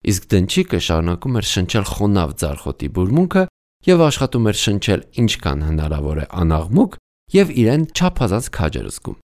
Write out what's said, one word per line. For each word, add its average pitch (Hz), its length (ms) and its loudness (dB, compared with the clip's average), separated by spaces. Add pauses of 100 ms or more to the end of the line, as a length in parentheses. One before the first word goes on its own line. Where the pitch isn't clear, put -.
Իսկ 95 240 0
դնչիկը 98 560 2
շարունակում 87 540 -2
էր 101 100 -4
շնչել 98 360 0
խոնավ 98 560 0
ձարխոտի 71 540 -6
բուրմունքը 165 480 2 (440)
և 175 180 6
աշխատում 127 440 0
էր 101 120 0
շնչել 101 400 0 (200)
ինչքան 76 440 0
հնարավոր 76 520 -2
է 73 80 -4 (160)
անաղմուկ 87 560 2 (320)
և 190 320 4
իրեն 135 280 4
չափազանց 117 680 0
քաջ 80 240 -2
էր 50 100 -8
զգում։ - 340 -12